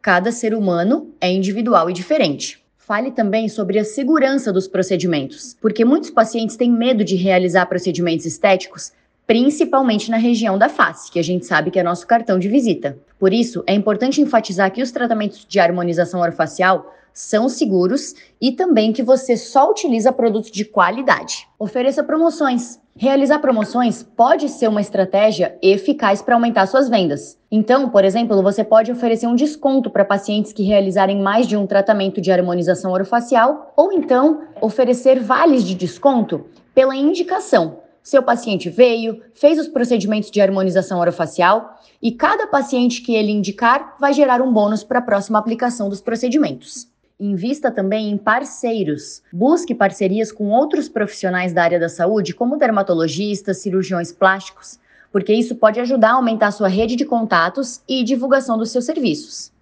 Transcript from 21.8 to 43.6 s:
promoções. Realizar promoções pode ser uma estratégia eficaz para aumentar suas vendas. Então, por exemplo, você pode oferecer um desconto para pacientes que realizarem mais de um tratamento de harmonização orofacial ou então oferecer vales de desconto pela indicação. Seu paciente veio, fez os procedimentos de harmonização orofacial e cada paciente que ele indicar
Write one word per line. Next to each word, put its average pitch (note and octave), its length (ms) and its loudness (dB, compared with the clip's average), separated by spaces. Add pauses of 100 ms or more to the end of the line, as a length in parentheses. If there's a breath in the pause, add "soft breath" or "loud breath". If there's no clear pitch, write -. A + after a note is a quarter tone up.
promoções. D#4 800 -2 (200)
Realizar C#4 380 2
promoções A#3+ 640 0
pode C#4+ 460 2
ser A3+ 200 -2
uma G#3 120 0
estratégia G3 840 0
eficaz G3+ 580 2
para A#3+ 140 0
aumentar A#3 320 2
suas C4 220 2
vendas. F#3+ 500 -2 (120)
Então, A#3+ 380 2
por G3 160 4
exemplo, G3 380 2
você G3+ 220 0
pode A3 260 4
oferecer A#3+ 360 -2
um A#3+ 100 0
desconto C4+ 520 0
para G3+ 160 2
pacientes G#3 480 -2
que G#3 120 -4
realizarem G3 560 2
mais G3+ 260 2
de G#3 100 -2
um G3+ 100 0
tratamento G3 540 0
de F3+ 120 0
harmonização F3+ 600 0
orofacial A#3+ 840 0
ou F4+ 160 4
então D4+ 500 2 (180)
oferecer B3 600 2
vales B3+ 420 2
de F#3 120 -2
desconto F#3 720 -2 (280 soft breath)
pela C4 220 4
indicação. C#4+ 800 0 (240)
Seu C4+ 200 2
paciente A3+ 460 -2
veio, A3+ 540 2 (100)
fez D4+ 260 4
os D#4 100 -4
procedimentos G#3+ 600 0
de G3+ 100 0
harmonização F#3+ 580 0
orofacial F3 800 0 (260 loud breath)
e A#3 80 0
cada G4+ 360 -2
paciente B3+ 560 0
que A#3 120 -4
ele G#3+ 160 0
indicar G#3 720 -2